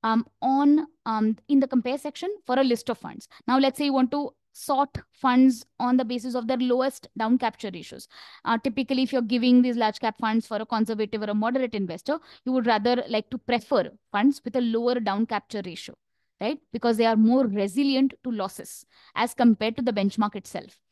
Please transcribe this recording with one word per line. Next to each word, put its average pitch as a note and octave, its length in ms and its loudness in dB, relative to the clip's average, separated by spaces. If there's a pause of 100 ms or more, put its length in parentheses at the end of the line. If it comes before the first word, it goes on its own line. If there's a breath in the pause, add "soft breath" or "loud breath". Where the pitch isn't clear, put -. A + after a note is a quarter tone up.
um, A3+ 220 0 (160)
on, C#4+ 460 4 (180)
um, A3 300 0 (140)
in C#4+ 100 6
the C4+ 80 2
compare B3+ 300 -2
section E4+ 360 -8 (120)
for B3+ 120 0
a C4+ 60 4
list A#3+ 260 0
of - 80 -4
funds. - 300 -14 (180 soft breath)
Now, C4 140 2
let's C4+ 180 2
say D4 80 -2
you C#4 80 0
want C4 180 2
to C#4+ 220 -6 (260)
sort C#4 380 -2 (140)
funds B3+ 560 2 (120)
on B3 180 0
the B3+ 80 0
basis A#3+ 280 -8
of A#3+ 140 -4
their B3+ 100 -2
lowest B3+ 580 -2
down A3 220 0
capture A3 340 -4
ratios. - 360 -16 (360 loud breath)
Uh, A3+ 140 0
typically, C4 460 -2
if C4 100 -2
you're B3+ 80 0
giving B3 400 4
these B3 160 2
large A3 220 0
cap A3 200 -4
funds A3 280 0
for G#3 100 -6
a A3 80 -4
conservative A3 560 -2
or G#3+ 40 -4
a G#3 100 -4
moderate A#3+ 400 -2
investor, G3 420 -4 (260 loud breath)
you B3+ 80 -4
would B3+ 140 0
rather A#3 420 2
like A3 220 -4
to B3+ 80 -10
prefer - 540 -2 (200)
funds A#3+ 320 2
with A#3 120 -8
a B3+ 60 2
lower A#3 380 0
down G#3+ 280 -2
capture G#3 360 -6
ratio, - 320 -14 (460)
right? B3+ 160 -4 (160)
Because A#3 240 0
they A3+ 80 2
are A3+ 100 4
more A#3+ 300 4
resilient B3+ 800 0
to B3+ 80 -6
losses - 520 -8 (300 soft breath)
as A#3 220 -2
compared A3+ 420 2
to C4 60 -6
the A#3 100 0
benchmark G#3 420 -2
itself. - 440 -14 (120)